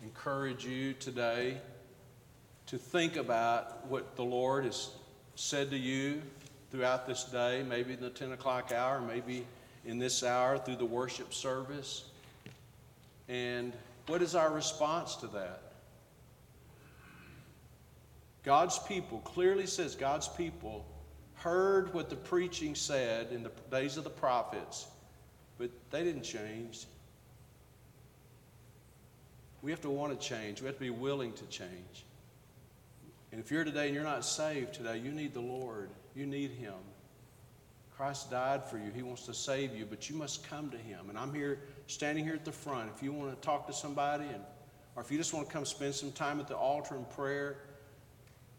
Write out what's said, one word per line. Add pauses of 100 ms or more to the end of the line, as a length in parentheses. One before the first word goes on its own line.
encourage
you
today (1080)
to
think
about
what
the
Lord
has (440)
said
to
you (480)
throughout
this
day,
maybe
in
the
ten
o'clock
hour,
maybe (380)
in
this
hour
through
the
worship
service. (1200)
And (320)
what
is
our
response
to
that? (2750)
God's
people,
clearly
says
God's
people (500)
heard
what
the
preaching
said
in
the (200)
days
of
the
prophets, (680)
but (220)
they
didn't
change. (2750)
We
have
to
want
to
change.
We
have
to
be
willing
to
change. (1300)
And
if
you're
today
and
you're
not
saved
today,
you
need
the
Lord. (260)
You
need
Him. (1200)
Christ
died
for
you.
He
wants
to
save
you,
but
you
must
come
to
Him.
And
I'm
here, (280)
standing
here
at
the
front.
If
you
want
to
talk
to
somebody,
and, (560)
or
if
you
just
want
to
come
spend
some
time
at
the
altar
in
prayer, (1000)